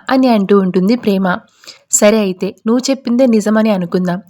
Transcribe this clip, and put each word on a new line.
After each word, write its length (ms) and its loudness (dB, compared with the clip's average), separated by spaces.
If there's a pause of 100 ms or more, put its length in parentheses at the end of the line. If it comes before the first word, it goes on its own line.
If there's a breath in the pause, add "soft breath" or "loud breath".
అని 180 2
అంటూ 320 2
ఉంటుంది 360 0
ప్రేమ. 420 -2 (540 loud breath)
"సరే 280 2
అయితే, 360 -4 (120)
నువ్వు 240 0
చెప్పిందే 340 0
నిజమని 440 2
అనుకుందాం, 600 -4